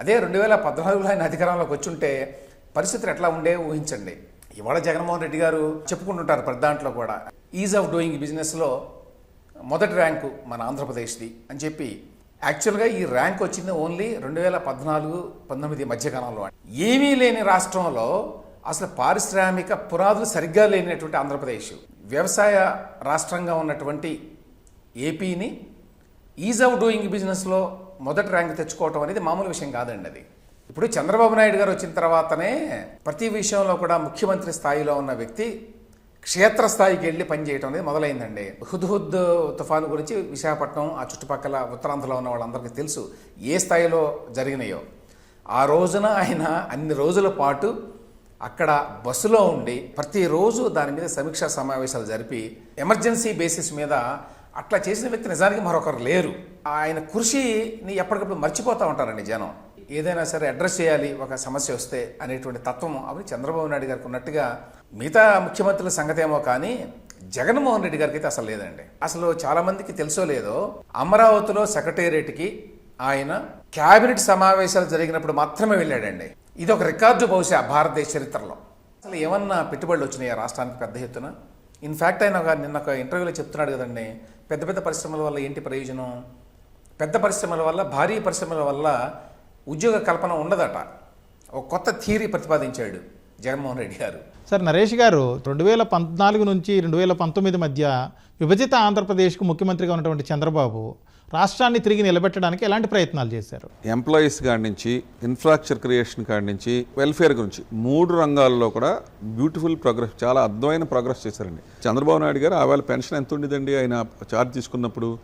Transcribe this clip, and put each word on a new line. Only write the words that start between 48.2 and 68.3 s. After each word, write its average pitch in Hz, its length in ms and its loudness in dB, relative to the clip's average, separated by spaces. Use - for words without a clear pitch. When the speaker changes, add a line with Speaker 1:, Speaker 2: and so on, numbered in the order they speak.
Speaker 1:
అక్కడ 147 440 2
బస్సులో 214 320 4
ఉండి 123 380 2
ప్రతిరోజు 202 720 2
దాని 147 240 0
మీద 165 140 -6
సమీక్షా 156 420 -4
సమావేశాలు 131 560 -4
జరిపి, 113 520 -8
ఎమర్జెన్సీ 220 540 2
బేసిస్ 165 420 -2
మీద 147 180 -2
అట్లా 185 320 -2
చేసిన 220 200 -2
వ్యక్తి 233 200 -6
నిజానికి 190 320 2
మరొకరు 160 380 -2
లేరు. 147 340 0
ఆయన 156 320 -2
కృషిని 220 1000 -2
ఎప్పటికప్పుడు 185 420 -2
మర్చిపోతూ 208 480 0
ఉంటారండి 113 360 -2
జనం. 101 280 -4
ఏదైనా 160 340 -2
సరే 156 240 -2
అడ్రస్ 165 320 -2
చేయాలి 143 420 2
ఒక 131 120 -8
సమస్య 131 400 -4
వస్తే 120 480 -8
అనేటువంటి 127 440 -8
తత్వం 135 420 -6
అవి 160 260 -10
చంద్రబాబు 156 320 -4
నాయుడు 143 180 -4
గారికి 127 220 -6
ఉన్నట్టుగా 123 640 -4
మిగతా 196 440 6
ముఖ్యమంత్రుల 185 500 0
సంగతేమో 156 500 0
కానీ 160 460 -2
జగన్మోహన్ 208 540 2
రెడ్డి 156 160 -4
గారికి 147 180 0
అయితే 151 100 -4
అసలు 127 200 -4